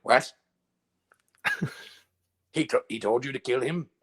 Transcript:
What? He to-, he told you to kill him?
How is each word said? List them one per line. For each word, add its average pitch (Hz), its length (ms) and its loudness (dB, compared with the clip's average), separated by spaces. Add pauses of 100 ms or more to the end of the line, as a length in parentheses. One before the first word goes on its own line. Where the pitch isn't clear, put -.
What? 127 300 2 (2250)
He 156 140 0
to-, 123 220 2
he - 100 -6
told 110 260 0
you 139 80 -6
to 131 60 -6
kill 127 220 0
him? 151 280 -4 (140)